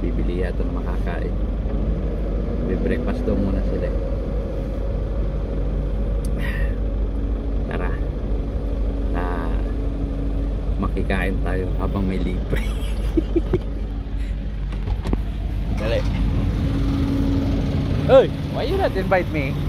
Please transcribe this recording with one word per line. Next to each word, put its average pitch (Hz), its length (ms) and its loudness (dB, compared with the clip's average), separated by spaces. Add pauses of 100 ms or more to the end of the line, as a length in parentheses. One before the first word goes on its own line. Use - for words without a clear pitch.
Bibili 90 400 0
yata 87 240 0
ng 87 80 -2
makakain. 87 560 -2 (1400)
May 92 80 2
breakfast 98 480 0
daw 101 160 2
muna 95 320 2
sila - 160 0
eh. - 120 0 (3750)
Tara. 90 200 0 (1200)
Ah, 85 400 0 (1300)
makikain 92 560 0
tayo 92 400 0
habang 95 240 0
may 95 160 0
libre. 90 400 0
<laughs> - 80 0 (3000)
Dali. 113 240 0 (2000)
Hoy, 247 160 10 (240)
why 170 160 -2
you 349 80 0
not 359 160 2
invite 185 400 2
me? 147 240 0 (140)